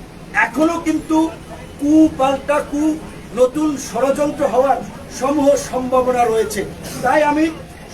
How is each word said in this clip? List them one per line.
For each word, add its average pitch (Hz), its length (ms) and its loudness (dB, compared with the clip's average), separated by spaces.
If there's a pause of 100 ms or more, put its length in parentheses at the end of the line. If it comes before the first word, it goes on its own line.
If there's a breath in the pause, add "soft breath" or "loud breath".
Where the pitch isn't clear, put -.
(460)
এখনো 320 300 2 (100)
কিন্তু 311 320 0 (640)
কু 294 120 4 (260)
পাল্টা 269 380 2 (140)
কু, 294 120 0 (560)
নতুন 294 300 2 (200)
ষড়যন্ত্র 277 540 0 (100)
হওয়ার 262 240 4 (420)
সমূহ 277 280 2 (220)
সম্ভাবনা 247 560 0
রয়েছে। 220 360 0 (420)
তাই 285 180 4 (100)
আমি 302 140 2 (480)